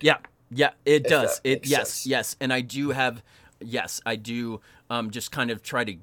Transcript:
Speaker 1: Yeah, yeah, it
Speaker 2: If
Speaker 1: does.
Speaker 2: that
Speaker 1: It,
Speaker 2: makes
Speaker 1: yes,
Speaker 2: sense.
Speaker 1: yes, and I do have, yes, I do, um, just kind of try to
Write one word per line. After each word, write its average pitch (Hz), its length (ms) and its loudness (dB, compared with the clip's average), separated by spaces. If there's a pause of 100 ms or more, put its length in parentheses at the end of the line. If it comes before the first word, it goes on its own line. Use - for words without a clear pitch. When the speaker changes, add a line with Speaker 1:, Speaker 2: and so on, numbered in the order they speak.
Speaker 1:
Yeah, 147 160 4 (320)
yeah, 139 220 2 (120)
it 147 220 6
Speaker 2:
If - 40 2
Speaker 1:
does. 139 300 4
Speaker 2:
that 131 80 -2
Speaker 1:
It, 135 100 4
Speaker 2:
makes 135 120 -6
Speaker 1:
yes, 131 200 2
Speaker 2:
sense. - 160 -6
Speaker 1:
yes, 127 340 -2
and 131 120 0
I 127 100 2
do 135 280 -2
have, 127 320 0 (380)
yes, 113 460 -6
I 113 100 -2
do, 117 440 -6 (280)
um, 117 220 -2
just 110 220 -8
kind 123 180 -2
of 107 120 -6
try 123 220 0
to 104 180 -4